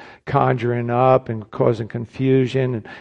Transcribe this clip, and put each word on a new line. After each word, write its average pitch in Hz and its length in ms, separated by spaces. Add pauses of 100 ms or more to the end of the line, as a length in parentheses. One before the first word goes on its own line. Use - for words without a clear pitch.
(260)
conjuring 120 640
up 131 400
and 110 200
causing 117 380
confusion 127 880
and, 104 120 (140)